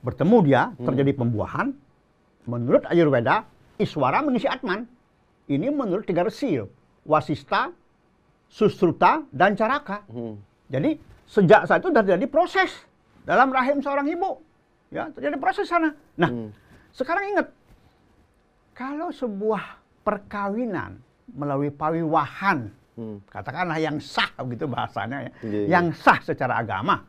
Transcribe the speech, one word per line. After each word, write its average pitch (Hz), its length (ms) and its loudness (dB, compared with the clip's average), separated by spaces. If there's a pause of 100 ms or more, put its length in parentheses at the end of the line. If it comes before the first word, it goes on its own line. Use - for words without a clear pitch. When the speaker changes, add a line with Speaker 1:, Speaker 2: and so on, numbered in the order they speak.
Speaker 1:
bertemu 160 420 2
dia, 135 280 6
Speaker 2:
Hmm. 123 140 -12
Speaker 1:
terjadi 131 280 2
pembuahan. 127 600 -2 (720)
Menurut 120 420 0
Ayurveda, 151 600 2 (300)
Iswara 156 440 0
mengisi 269 260 -2
Atman. 220 360 -4 (640)
Ini 151 240 -2
menurut 226 340 -2
tiga 175 180 0
resi, 208 360 -2 (440)
Wasista, 196 680 -2 (760)
Susruta, 202 840 2
dan 180 260 2
Caraka. 220 520 -4
Speaker 2:
Hmm. 113 300 -12 (300)
Speaker 1:
Jadi, 156 320 -2 (260)
sejak 214 400 6
saat 202 160 4
itu - 80 -2
sudah 269 140 4
terjadi 190 240 2
proses 349 440 2 (520)
dalam 226 260 4
rahim 262 320 0
seorang 277 260 -2
ibu. 349 340 -4 (480)
Ya, - 200 -8
terjadi 294 280 -6
proses 370 300 -4
sana. 330 260 0 (220)
Nah, 160 140 2
Speaker 2:
Hmm. 117 220 -6 (400)
Speaker 1:
sekarang 349 400 -4
ingat, 359 180 -2 (1200)
kalau 294 380 -8
sebuah 214 500 -2 (400)
perkawinan 202 960 -6 (320)
melalui 143 400 -2
pawiwahan, 156 1040 -2 (220)
Speaker 2:
Hmm. 110 340 -12
Speaker 1:
katakanlah 147 480 -6
yang 151 220 -2
sah 185 420 -4
gitu 127 260 -8
bahasanya 117 540 -6
ya, - 200 -12
Speaker 2:
Iya, 104 200 -6
iya. 104 80 -2
Speaker 1:
yang 175 240 4
sah - 260 2
secara 131 380 -4
agama 113 520 -2